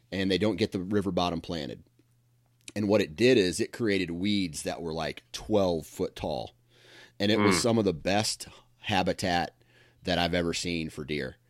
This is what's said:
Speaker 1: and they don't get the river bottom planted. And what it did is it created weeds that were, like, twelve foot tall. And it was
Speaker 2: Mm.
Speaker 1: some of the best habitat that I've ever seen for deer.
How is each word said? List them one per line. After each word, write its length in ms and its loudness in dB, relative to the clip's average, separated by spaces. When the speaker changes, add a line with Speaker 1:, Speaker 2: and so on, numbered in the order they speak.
Speaker 1:
and 200 0
they 60 4
don't 180 0
get 160 0
the 80 -4
river 320 -2
bottom 300 -2
planted. 420 -8
And 120 0
what 120 6
it 140 -4
did 220 6
is 240 2
it 100 -4
created 400 0
weeds 520 -2
that 180 -6
were, 100 -6
like, 400 -6
twelve 560 0
foot 260 -6
tall. 420 -6
And 120 2
it 80 4
was 160 4
Speaker 2:
Mm. 60 0
Speaker 1:
some 160 2
of 80 2
the 80 2
best 560 -2
habitat 760 -2
that 160 0
I've 140 2
ever 200 0
seen 360 -4
for 160 -12
deer. 320 -6